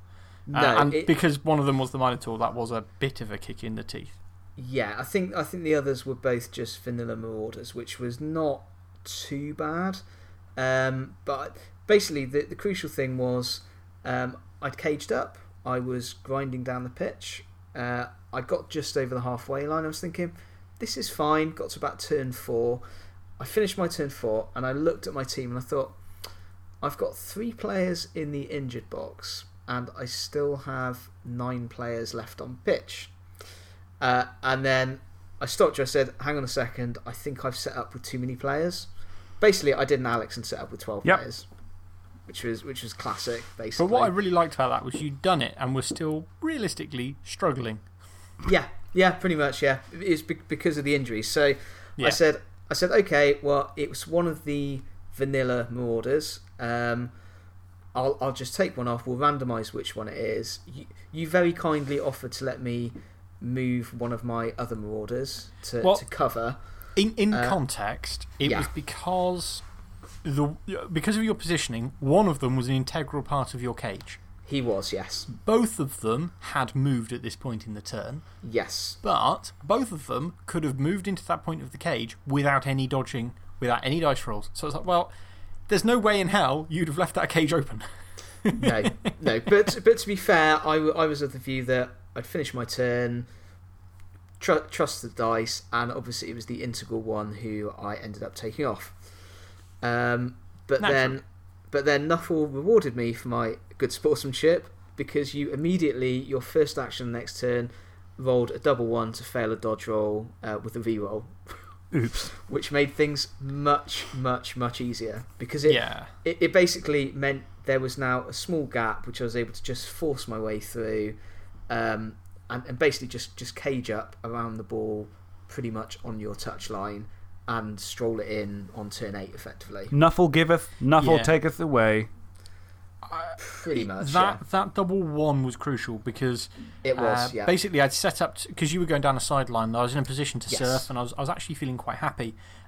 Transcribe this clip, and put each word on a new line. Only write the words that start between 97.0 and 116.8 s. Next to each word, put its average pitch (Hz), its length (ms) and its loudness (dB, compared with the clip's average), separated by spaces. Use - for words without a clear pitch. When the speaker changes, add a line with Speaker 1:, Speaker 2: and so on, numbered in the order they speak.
Speaker 2:
one 107 340 -2
who 107 360 -4
I 104 240 -8
ended 107 260 -10
up - 140 -10
taking 117 300 -4
off. - 280 -4
Um, 120 560 2
but 135 140 4
Speaker 1:
Naturally. 185 120 4
Speaker 2:
then, - 60 -10
but 143 140 2
then 147 220 4
Nuffle 165 460 4
rewarded 151 420 6
me 117 180 0
for - 160 -8
my 117 260 0
good 123 120 2
sportsmanship 151 760 2
because 139 380 -2
you 143 180 -2
immediately, 139 640 2
your 135 240 -2
first 147 360 2
action 123 340 -6
next - 280 -6
turn, 120 320 0
rolled 123 340 4
a - 80 -6
double 120 260 4
one 113 280 0
to 120 100 -10
fail 117 280 -2
a 113 40 0
dodge 110 320 -2
roll, 107 420 0
uh, 107 200 -4
with 110 120 -8
a 120 40 -4
reroll. 107 440 -2
Speaker 3:
Oops. - 360 2
Speaker 2:
<laughs> - 180 -14
Which - 240 -4
made 143 220 4
things 147 360 0
much, 143 720 0
much, 127 420 -2
much 120 260 -2
easier 110 440 -6
because 143 280 -2
it, 151 80 10
Speaker 1:
Yeah. 117 320 0
Speaker 2:
it, - 160 0
it 165 140 4
basically 151 580 4